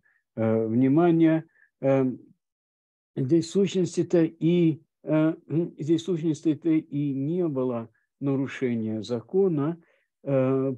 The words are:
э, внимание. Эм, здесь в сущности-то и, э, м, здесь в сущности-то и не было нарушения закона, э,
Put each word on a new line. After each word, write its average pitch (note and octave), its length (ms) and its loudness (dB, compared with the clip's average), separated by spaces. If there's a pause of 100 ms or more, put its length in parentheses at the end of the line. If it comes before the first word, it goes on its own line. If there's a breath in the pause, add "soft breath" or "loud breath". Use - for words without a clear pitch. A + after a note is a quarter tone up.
(340)
э, A2+ 320 0
внимание. D#3+ 800 2 (360 soft breath)
Эм, C3+ 380 0 (960)
здесь D3 300 0
в - 40 -16
сущности-то F3+ 720 0
и, D#3+ 600 2 (200)
э, D#3 320 0 (140)
м, E3 300 -4
здесь D#3+ 240 0
в - 40 -20
сущности-то D#3+ 640 -2
и D3 440 -2
не D#3+ 340 -2
было B2+ 400 -4 (320)
нарушения A#2+ 800 -2
закона, D3+ 760 -2 (460 soft breath)
э, C3+ 540 0